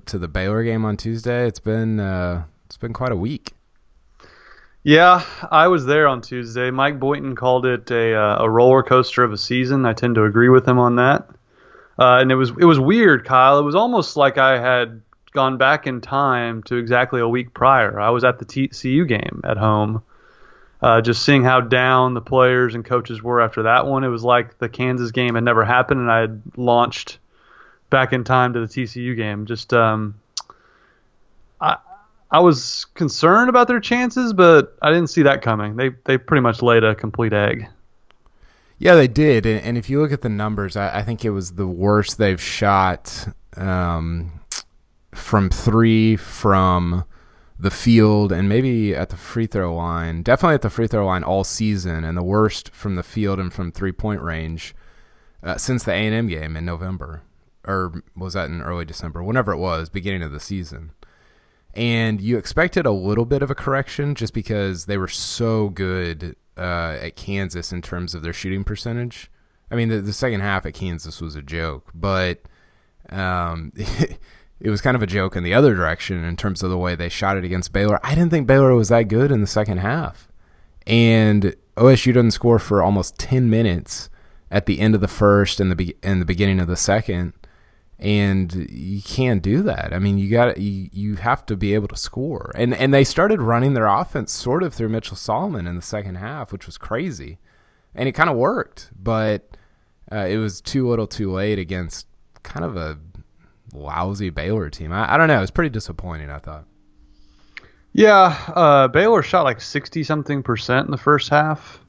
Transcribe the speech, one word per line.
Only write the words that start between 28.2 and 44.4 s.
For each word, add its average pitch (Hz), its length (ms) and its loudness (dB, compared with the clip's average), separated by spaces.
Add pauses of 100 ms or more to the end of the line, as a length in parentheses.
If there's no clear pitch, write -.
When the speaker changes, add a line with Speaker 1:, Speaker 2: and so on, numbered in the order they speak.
Speaker 2:
time 123 300 2
to 120 60 -2
the 113 80 -4
T 127 180 -6
C 120 160 -12
U 123 120 -6
game. 107 300 -6
Just, 113 300 -6
um, 110 400 2 (1500)
I, 156 160 0 (560)
I 151 60 6
was 170 460 2 (100)
concerned 185 540 2
about 240 180 4
their 240 140 0
chances, 240 520 -2
but 170 480 6
I 151 120 2
didn't 170 180 2
see 165 120 2
that 139 200 4
coming. 104 320 -2
They, 131 160 -2 (140)
they 131 120 2
pretty 135 260 2
much 120 200 0
laid 117 220 6
a 107 100 4
complete 110 380 -4
egg. 104 340 0 (1120)
Speaker 1:
Yeah, 180 160 6
they 139 140 8
did. 120 380 4
And, 107 180 0
and 117 120 -4
if 117 140 -6
you 139 100 0
look 147 120 0
at 139 100 -4
the 120 60 -4
numbers, 104 480 -4
I, 101 220 -4
I 104 40 -4
think 110 220 -6
it 110 60 -2
was 90 240 -6
the 95 120 -4
worst 98 520 0
they've 95 220 2
shot, - 840 0 (300)
um, 85 840 -4 (680)